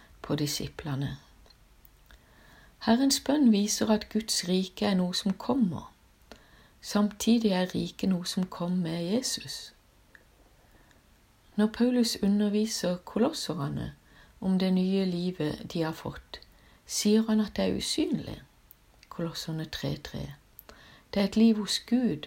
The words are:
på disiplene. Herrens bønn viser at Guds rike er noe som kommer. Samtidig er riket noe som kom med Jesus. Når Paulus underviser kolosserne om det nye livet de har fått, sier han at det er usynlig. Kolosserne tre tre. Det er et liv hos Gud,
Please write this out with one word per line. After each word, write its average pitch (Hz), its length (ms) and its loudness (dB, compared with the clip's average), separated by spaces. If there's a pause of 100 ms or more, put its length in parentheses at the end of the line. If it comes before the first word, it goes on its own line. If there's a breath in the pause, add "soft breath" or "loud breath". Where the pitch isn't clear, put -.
(220 loud breath)
på 147 140 -4
disiplene. 143 800 -4 (1700 soft breath)
Herrens 269 360 4
bønn 277 320 4
viser 208 400 2
at 214 200 0
Guds 220 360 -2
rike 190 380 0
er 202 140 2
noe 180 140 -2
som - 180 0
kommer. 214 560 -2 (920 loud breath)
Samtidig 208 720 2
er 180 220 0
riket 175 340 -2
noe 180 180 0
som 185 200 -2
kom 180 380 -4
med 170 200 -4
Jesus. - 680 -4 (1800 soft breath)
Når 214 100 4
Paulus 240 560 2
underviser 208 840 2
kolosserne 151 880 -2 (460 soft breath)
om 190 180 2
det 190 140 2
nye 190 320 2
livet 175 680 -4
de 165 100 -2
har 160 100 -2
fått, - 480 -12 (460 soft breath)
sier 214 420 4
han 214 120 4
at 208 160 -2
det 196 80 0
er 185 120 0
usynlig. - 640 -4 (680)
Kolosserne 160 560 -6
tre 147 320 -6
tre. 143 360 -12 (840 loud breath)
Det 202 60 2
er 196 80 2
et 196 80 -6
liv 220 200 8
hos 208 300 -2
Gud, 233 400 0